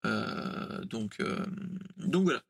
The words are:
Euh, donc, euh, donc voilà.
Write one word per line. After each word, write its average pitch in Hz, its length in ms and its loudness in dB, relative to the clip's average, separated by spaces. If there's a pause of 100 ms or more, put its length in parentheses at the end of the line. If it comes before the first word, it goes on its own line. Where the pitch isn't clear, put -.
Euh, - 760 -2
donc, 110 340 -4
euh, - 260 0 (520)
donc - 260 4
voilà. 156 280 4